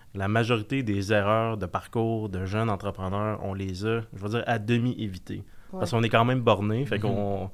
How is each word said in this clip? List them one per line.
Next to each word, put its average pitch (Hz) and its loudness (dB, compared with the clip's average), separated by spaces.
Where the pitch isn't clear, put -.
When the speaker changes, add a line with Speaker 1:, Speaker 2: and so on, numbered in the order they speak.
Speaker 1:
la 98 -2
majorité 117 2
des 101 0
erreurs 110 2
de 98 -4
parcours 113 -2
de 92 -4
jeunes 107 0
entrepreneurs, 98 -2
on 98 -4
les 95 -4
a, 113 0
je 95 -12
veux 104 -4
dire, 113 -2
à 117 2
demi 117 0
évitées. 95 -8
Speaker 2:
Ouais. 185 -8
Speaker 1:
Parce - -2
qu'on 117 4
est 113 2
quand 113 6
même 127 2
borné, 110 4
fait 110 -2
Speaker 3:
Mhm. 107 -2
Speaker 1:
qu'on, 101 0